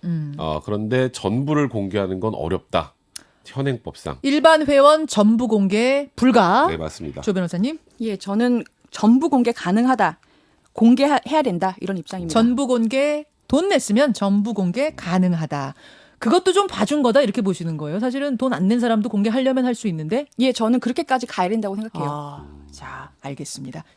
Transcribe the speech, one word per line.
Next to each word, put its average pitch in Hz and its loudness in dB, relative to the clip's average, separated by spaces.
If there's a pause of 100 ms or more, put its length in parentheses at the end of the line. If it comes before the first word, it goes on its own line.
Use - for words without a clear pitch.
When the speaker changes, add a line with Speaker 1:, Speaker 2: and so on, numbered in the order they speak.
Speaker 1:
음. 156 -6
Speaker 2:
어, 78 -4
그런데 110 -2
전부를 139 -2
공개하는 98 -4
건 110 -4
어렵다. 85 -4 (520)
현행법상. 127 -8
Speaker 1:
일반 302 4
회원 294 4
전부 220 2
공개 226 0
불가. 233 4
Speaker 2:
네, - -2
맞습니다. - -8
Speaker 1:
조 208 -2
변호사님. 185 -2 (240)
Speaker 3:
예, 214 -4
저는 226 0 (280)
전부 262 4
공개 240 2
가능하다. 214 2 (540)
공개해야 269 4
된다. 185 -2
이런 196 -6
입장입니다. 175 -8
Speaker 1:
전부 240 2
공개, 262 0 (220)
돈 339 2
냈으면 262 2
전부 202 0
공개 214 -2
가능하다. 165 -2 (420)
그것도 359 2
좀 403 2
봐준 294 -2
거다, 240 4
이렇게 247 0
보시는 170 -4
거예요? 151 -6
사실은 254 -4
돈 262 -2
안 175 0
낸 240 2
사람도 226 0
공개하려면 254 0
할 247 0
수 226 -6
있는데? 170 -4 (140)
Speaker 3:
예, 254 2
저는 233 2
그렇게까지 254 -2
가야 185 -2
된다고 214 -4
생각해요. 202 -6
Speaker 1:
아, 147 -10 (240)
자, - -16 (100)
알겠습니다. 139 -12 (140)